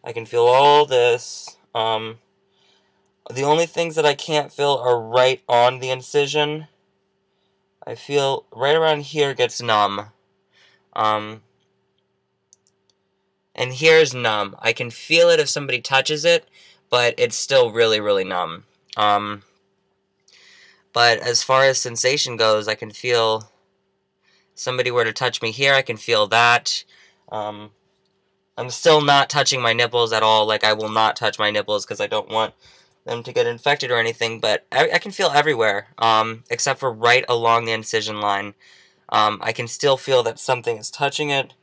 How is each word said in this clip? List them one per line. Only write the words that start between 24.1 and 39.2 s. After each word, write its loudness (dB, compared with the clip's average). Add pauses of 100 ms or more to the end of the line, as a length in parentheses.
somebody -4
were 0
to -4
touch -4
me -6
here, 0
I 2
can -8
feel 0
that. 2 (480)
Um, -10 (880)
I'm -10
still 4
not 2
touching 0
my 0
nipples 0
at 0
all. 4
Like, -2
I 2
will -4
not 0
touch -4
my 0
nipples -4
'cause -8
I -2
don't -4
want -4 (500)
them -8
to -16
get 0
infected -2
or 0
anything, -4
but -2
I, 0
I 2
can -6
feel -2
everywhere, 0 (100)
um, 2
except -4
for -4
right 2
along 2
the -4
incision -4
line. -2 (560)
Um, 0